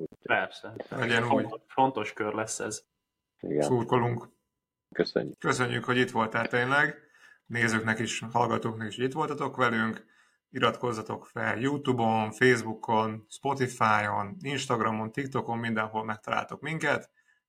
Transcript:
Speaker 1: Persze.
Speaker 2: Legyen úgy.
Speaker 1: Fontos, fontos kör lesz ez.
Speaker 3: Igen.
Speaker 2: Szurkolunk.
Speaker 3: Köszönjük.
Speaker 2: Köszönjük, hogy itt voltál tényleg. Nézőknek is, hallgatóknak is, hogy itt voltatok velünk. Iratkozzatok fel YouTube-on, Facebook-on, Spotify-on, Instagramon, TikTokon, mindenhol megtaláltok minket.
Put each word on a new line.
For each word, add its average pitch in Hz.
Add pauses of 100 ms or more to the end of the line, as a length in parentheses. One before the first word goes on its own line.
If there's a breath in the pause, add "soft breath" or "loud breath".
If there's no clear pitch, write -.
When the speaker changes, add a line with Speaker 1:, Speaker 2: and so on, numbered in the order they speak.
(220)
Speaker 1:
Persze. 104 (160)
Speaker 2:
Legyen 117
úgy. 117
Speaker 1:
Fontos, 113
fontos 131
kör 107
lesz 110
ez. 110 (560)
Speaker 3:
Igen. 73
Speaker 2:
Szurkolunk. 120 (640)
Speaker 3:
Köszönjük. -
Speaker 2:
Köszönjük, 127
hogy 123
itt 127
voltál 117
tényleg. 135 (480 soft breath)
Nézőknek 113
is, - (100)
hallgatóknak 113
is, 104
hogy 120
itt 135
voltatok 143
velünk. 113 (460 soft breath)
Iratkozzatok 113
fel 110
YouTube-on, 113
Facebook-on, 110
Spotify-on, 107
Instagramon, 113
TikTokon, 123
mindenhol 110
megtaláltok 110
minket. 151 (380)